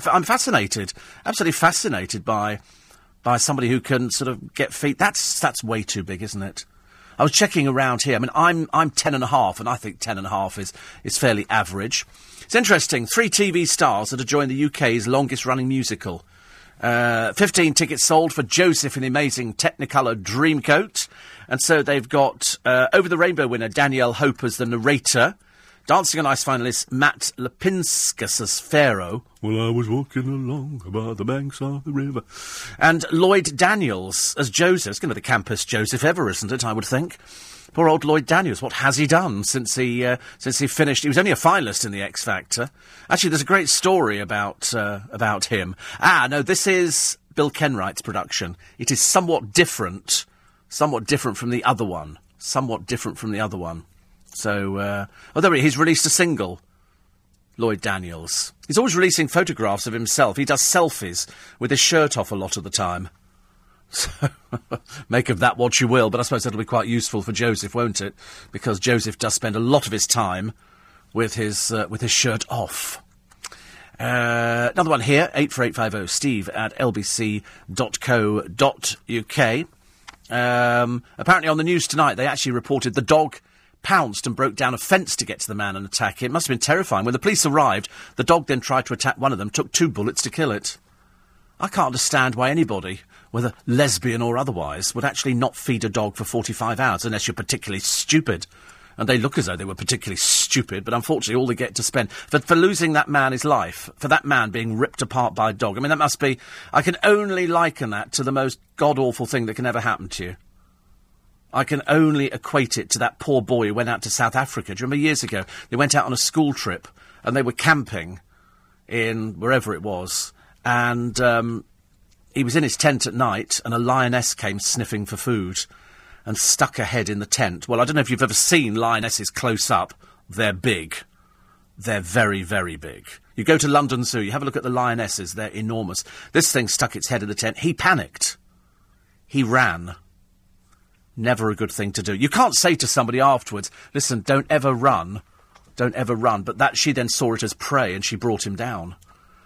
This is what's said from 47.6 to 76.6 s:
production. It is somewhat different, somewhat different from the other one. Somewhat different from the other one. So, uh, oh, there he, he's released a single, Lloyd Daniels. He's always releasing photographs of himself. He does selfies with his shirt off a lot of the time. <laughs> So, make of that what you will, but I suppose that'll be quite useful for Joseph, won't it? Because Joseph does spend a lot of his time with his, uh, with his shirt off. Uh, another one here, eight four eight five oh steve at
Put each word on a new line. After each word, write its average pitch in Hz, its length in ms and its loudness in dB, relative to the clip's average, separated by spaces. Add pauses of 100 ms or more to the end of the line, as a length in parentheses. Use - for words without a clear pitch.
production. 92 520 -6 (220)
It - 140 -2
is 131 100 2
somewhat 165 520 2
different, 98 760 -2 (420)
somewhat 131 380 -2
different 131 320 -2
from 120 100 -4
the 120 140 -2
other 117 200 2
one. 80 360 -8 (180)
Somewhat 113 480 -4
different 123 320 -6
from 110 140 -8
the 101 80 -4
other 104 180 -4
one. 82 280 -10 (460)
So, 98 460 -4
uh, 101 280 -4 (300)
oh, 170 60 0
there 180 140 6
he, 135 60 2
he's 139 160 2
released 160 280 2
a 156 40 0
single, 110 520 0 (960)
Lloyd 110 240 -2
Daniels. 87 720 -6 (140)
He's 143 100 0
always 220 180 4
releasing 175 320 4
photographs 123 600 0
of 113 40 -6
himself. 113 460 2
He - 80 0
does 143 160 2
selfies 139 640 0 (320)
with 120 140 -2
his 135 80 2
shirt 156 360 4
off 104 160 -2
a 110 40 -4
lot 95 200 -4
of 95 80 -6
the 95 60 -12
time. 90 440 -4
<laughs> - 60 -20 (720)
So, - 200 -4 (960)
make 117 200 2
of 104 100 0
that 120 180 2
what 120 240 2
you 127 60 2
will, 117 240 4
but - 80 0
I 123 40 0
suppose 117 200 -2
that'll 107 160 -4
be 113 40 -2
quite 110 240 0
useful 113 360 -2
for 113 80 -6
Joseph, 104 420 -2
won't 117 280 -2
it? 98 120 -8 (380)
Because 101 280 -2
Joseph 110 380 0
does 110 160 -2
spend 107 220 -2
a 110 40 -2
lot 127 280 2
of 98 40 -6
his 107 140 -2
time 98 480 -2 (580)
with 110 220 -2
his, 107 380 -2
uh, 110 180 -2
with 107 120 -8
his 117 100 -2
shirt 110 380 0
off. - 520 -6 (1000)
Uh, 120 720 0
another 160 180 2
one 139 100 2
here, 143 320 4
eight 143 180 0
four 127 140 0
eight 120 80 -2
five 110 220 -2
oh 101 100 -4
steve 107 440 -2
at 110 280 -4